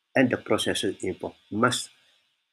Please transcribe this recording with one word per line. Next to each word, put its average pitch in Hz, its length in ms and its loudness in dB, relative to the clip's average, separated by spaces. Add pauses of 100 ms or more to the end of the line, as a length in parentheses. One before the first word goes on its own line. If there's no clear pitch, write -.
(160)
and 131 140 6
the 104 80 -2
processes 104 640 -2
involved 90 340 -6 (140)
must, 117 380 0 (640)